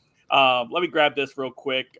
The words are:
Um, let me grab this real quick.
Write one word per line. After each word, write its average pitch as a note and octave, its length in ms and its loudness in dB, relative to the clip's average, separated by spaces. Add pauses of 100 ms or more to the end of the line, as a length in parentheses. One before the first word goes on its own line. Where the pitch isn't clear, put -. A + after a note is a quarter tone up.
(300)
Um, B2+ 420 2
let E3+ 80 -4
me F3 80 -2
grab D3 260 0
this C3+ 240 -8
real C3 140 -8
quick. C3 480 -8